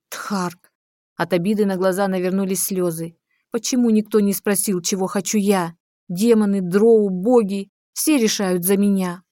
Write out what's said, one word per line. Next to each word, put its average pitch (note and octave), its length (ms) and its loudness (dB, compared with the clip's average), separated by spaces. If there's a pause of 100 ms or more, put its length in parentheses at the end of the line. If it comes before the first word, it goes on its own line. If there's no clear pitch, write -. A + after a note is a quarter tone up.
Тхарк. - 640 -8 (440)
От E3+ 160 -4
обиды G3+ 340 0
на F#3+ 100 -2
глаза F#3 320 0
навернулись F#3+ 560 -2
слёзы. E3 520 -4 (340)
Почему A#3+ 400 0
никто G#3+ 300 2
не G3+ 120 2
спросил, G3 480 -2
чего F#3 260 -4
хочу G3+ 320 -4
я? F#3+ 360 0 (340)
Демоны, G3+ 520 2
дроу, G#3 480 4
боги, G3 600 0 (220)
все D4+ 260 0
решают F#3+ 460 0
за G3 120 2
меня. F#3+ 560 0